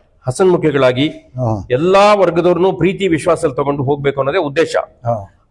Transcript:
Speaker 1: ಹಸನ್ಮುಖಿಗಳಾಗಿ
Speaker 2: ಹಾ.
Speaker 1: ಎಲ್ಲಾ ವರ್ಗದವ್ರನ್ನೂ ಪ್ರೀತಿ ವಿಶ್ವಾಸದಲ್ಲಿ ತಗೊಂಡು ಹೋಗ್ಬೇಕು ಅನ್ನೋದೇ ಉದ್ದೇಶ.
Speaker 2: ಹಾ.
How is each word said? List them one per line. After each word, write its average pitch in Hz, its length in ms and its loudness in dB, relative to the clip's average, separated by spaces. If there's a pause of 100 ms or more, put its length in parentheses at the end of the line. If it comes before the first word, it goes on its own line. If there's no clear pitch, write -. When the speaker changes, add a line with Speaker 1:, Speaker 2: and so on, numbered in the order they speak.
(260)
Speaker 1:
ಹಸನ್ಮುಖಿಗಳಾಗಿ 143 840 2
Speaker 2:
ಹಾ. 117 640 -6
Speaker 1:
ಎಲ್ಲಾ 190 440 4
ವರ್ಗದವ್ರನ್ನೂ 175 580 2
ಪ್ರೀತಿ 185 360 0
ವಿಶ್ವಾಸದಲ್ಲಿ 160 480 -2
ತಗೊಂಡು 143 260 -2
ಹೋಗ್ಬೇಕು 139 380 -2
ಅನ್ನೋದೇ 143 180 -2
ಉದ್ದೇಶ. 156 380 -2 (280)
Speaker 2:
ಹಾ. 113 460 -8